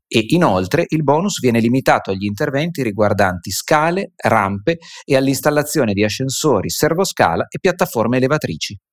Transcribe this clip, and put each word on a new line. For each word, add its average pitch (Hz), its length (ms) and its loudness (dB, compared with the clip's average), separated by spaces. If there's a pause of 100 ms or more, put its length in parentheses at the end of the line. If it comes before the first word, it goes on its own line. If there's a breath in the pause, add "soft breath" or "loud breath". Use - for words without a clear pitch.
e 110 200 0
inoltre 98 600 2
il 156 120 -2
bonus 156 380 -2
viene 117 200 2
limitato 123 520 2
agli 95 140 -4
interventi 139 580 -4
riguardanti 101 680 0
scale, 160 640 0
rampe 104 640 0 (260 loud breath)
e 143 120 0
all'installazione 135 800 0
di 101 100 2
ascensori, 127 680 0
servoscala 151 760 0
e - 100 -12
piattaforme 131 600 0
elevatrici. 127 600 -2 (160)